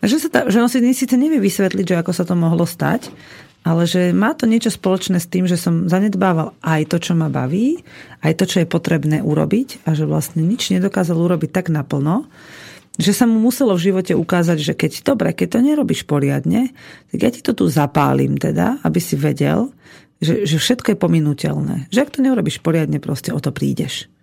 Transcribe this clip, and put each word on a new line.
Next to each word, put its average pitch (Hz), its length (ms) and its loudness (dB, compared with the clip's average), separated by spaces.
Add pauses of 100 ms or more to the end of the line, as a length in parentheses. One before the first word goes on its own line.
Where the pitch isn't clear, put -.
Že 220 160 2
sa 294 160 -4
tá, 247 60 4 (100)
že 202 80 4
on 233 80 4
si 247 160 2 (160)
síce - 160 -2
nevie 294 240 2
vysvetliť, 196 480 0
že 170 160 0
ako 170 100 -4
sa 175 140 -2
to 180 80 -2
mohlo 170 320 2
stať, 165 480 -2 (480)
ale 165 240 2
že 180 240 0
má 202 240 0
to 233 160 0
niečo 226 240 2
spoločné 185 480 -2
s - 80 -10
tým, 185 160 0
že 175 160 0
som 170 240 0
zanedbával 185 800 0
aj 156 240 0
to, 175 80 0
čo 170 160 -2
ma 160 160 0
baví, 170 560 -2 (400)
aj 156 160 2
to, 190 80 0
čo - 160 0
je - 20 -10
potrebné 156 540 0
urobiť 156 640 -2
a 160 80 0
že 151 160 -2
vlastne 156 320 -2
nič 190 320 0
nedokázal 185 400 0
urobiť 170 400 0
tak 180 160 -2
naplno, 151 560 0 (720)
že 180 160 2
sa 233 160 4
mu 226 80 4
muselo 226 400 2
v 185 160 2
živote 180 240 0
ukázať, 170 400 2
že 151 160 -2
keď, - 180 -2 (140)
dobre, 185 320 0
keď 175 160 -2
to 226 80 4
nerobíš 294 480 0
poriadne, 147 640 0 (400)
tak 165 80 -4
ja 262 80 4
ti - 160 -10
to 240 80 0
tu 180 160 2
zapálim 139 720 2
teda, 170 400 0
aby 160 160 0
si 170 160 -2
vedel, 147 560 0 (480)
že, 170 320 0
že 156 80 2
všetko 226 400 0
je - 0 -
pominuteľné. 147 800 0 (180)
Že 233 80 2
ak 294 80 -2
to 262 160 0
neurobíš 214 400 0
poriadne, 160 320 0
proste 147 320 -6
o 156 80 -4
to 139 160 -2
prídeš. - 560 -4 (140)